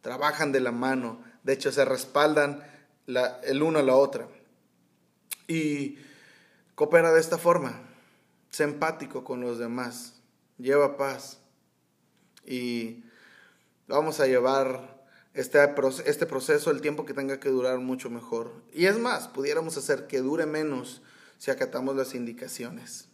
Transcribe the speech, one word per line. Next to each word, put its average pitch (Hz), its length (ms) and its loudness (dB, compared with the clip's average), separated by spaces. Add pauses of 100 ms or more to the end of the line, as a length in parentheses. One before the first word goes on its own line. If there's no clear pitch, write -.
trabajan 147 520 -2
de 135 80 4
la 127 100 0
mano, 123 540 -4 (180)
de 135 120 0
hecho 135 180 -2
se 139 120 4
respaldan 143 760 2 (440)
la, 127 360 -2
el 139 180 -2
uno 156 200 2
a - 20 2
la 131 140 6
otra. 139 320 2 (1200)
Y 151 500 -2 (760)
coopera 165 380 6
de 160 80 8
esta 160 180 -2
forma, 156 440 2 (680)
sé - 140 0
empático 147 600 -4
con 123 160 -8
los 120 180 -4
demás, 120 560 -8 (440)
lleva 139 380 2
paz 135 440 -6 (1040)
y 120 600 -6 (840)
vamos 151 340 0
a 135 60 6
llevar 131 680 2 (400)
este 135 240 2 (160)
proce-, 131 320 0
este 151 200 2
proceso 147 440 0
el 135 100 0
tiempo 147 240 -2
que 131 100 -10
tenga 135 260 -4
que 139 80 -2
durar 127 300 2
mucho 127 320 -6
mejor. 117 420 -6 (200)
Y 170 140 2
es 208 120 4
más, 247 300 -4
pudiéramos 147 480 -2
hacer 180 300 -2
que 139 120 -2
dure 151 280 0
menos 151 560 -6 (360)
si - 120 -6
acatamos 131 460 -2
las 131 180 -4
indicaciones. 120 1000 -12